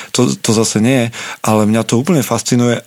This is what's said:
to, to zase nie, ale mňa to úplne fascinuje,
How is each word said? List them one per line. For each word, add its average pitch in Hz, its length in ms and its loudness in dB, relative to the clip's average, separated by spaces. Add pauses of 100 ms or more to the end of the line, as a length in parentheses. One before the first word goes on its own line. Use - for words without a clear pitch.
(140)
to, 127 160 2
to 131 220 -4
zase 107 260 0
nie, 117 320 2 (320)
ale 107 240 2
mňa 113 160 2
to 113 160 0
úplne 147 240 2
fascinuje, 120 640 0